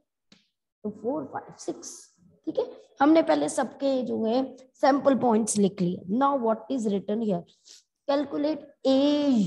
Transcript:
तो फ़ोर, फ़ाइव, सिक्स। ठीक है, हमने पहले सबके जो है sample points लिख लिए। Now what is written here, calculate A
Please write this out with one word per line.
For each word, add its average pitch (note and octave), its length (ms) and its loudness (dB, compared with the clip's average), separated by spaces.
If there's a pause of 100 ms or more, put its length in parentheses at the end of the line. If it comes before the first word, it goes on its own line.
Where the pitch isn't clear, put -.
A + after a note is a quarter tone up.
(840)
तो G#3+ 80 -6
फ़ोर, C4 400 -6
फ़ाइव, - 260 -12
सिक्स। - 360 -12 (520)
ठीक - 120 -4
है, A#4+ 60 0 (360)
हमने D#4 220 6
पहले D4+ 260 0
सबके C4+ 540 -2
जो A3+ 220 -4
है A#3 180 0 (320)
sample C4+ 440 4
points A3+ 400 2
लिख G3 220 2
लिए। F3+ 380 -2
Now C#4 200 2
what A3 340 -2
is A#3+ 140 -4
written G#3 360 -2
here, F#3+ 200 -2 (640)
calculate D4 540 -2 (240)
A C4+ 120 4 (480)